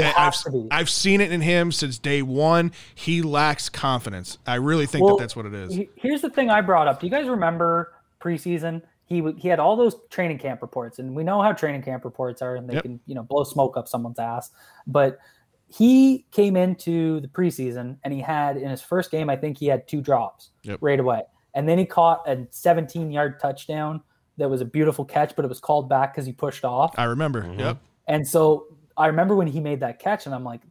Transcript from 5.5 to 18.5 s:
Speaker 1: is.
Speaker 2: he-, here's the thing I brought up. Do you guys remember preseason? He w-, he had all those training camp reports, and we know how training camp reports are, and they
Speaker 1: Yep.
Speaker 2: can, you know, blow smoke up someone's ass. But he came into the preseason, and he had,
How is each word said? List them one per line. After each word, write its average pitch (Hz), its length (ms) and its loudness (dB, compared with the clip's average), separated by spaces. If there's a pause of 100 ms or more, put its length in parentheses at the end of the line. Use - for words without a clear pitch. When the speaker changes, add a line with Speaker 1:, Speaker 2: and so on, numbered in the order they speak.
Speaker 1:
is. 98 200 -8
Speaker 2:
he-, 190 200 -6
here's 285 280 -4
the 302 80 -4
thing 262 200 0
I 214 120 4
brought 175 260 4
up. - 120 0
Do 175 60 -4
you 180 40 -6
guys 269 180 -2
remember 170 640 0 (260)
preseason? 165 640 -4 (240)
He 175 140 -4
w-, 156 200 -2
he 180 100 -4
had 165 120 4
all 185 160 4
those 233 180 4 (140)
training 165 300 -4
camp 131 240 -8
reports, 117 360 -10
and 131 160 -10
we 156 80 -6
know 196 200 0
how 208 100 4
training 143 300 -4
camp 131 240 -8
reports 123 340 -6
are, 127 160 -6
and 123 120 -10
they 123 60 -6
Speaker 1:
Yep. 147 100 -2
Speaker 2:
can, 120 220 -12
you 139 80 -10
know, 123 80 -8
blow 139 220 0
smoke 135 320 0
up 120 120 -8
someone's 117 300 -6
ass. 117 320 -6 (360)
But 139 320 2 (500)
he 262 640 6
came 202 240 4
into 170 640 0
the 135 80 -10
preseason, 131 760 -4
and 143 80 -6
he 139 80 -6
had, 147 360 -2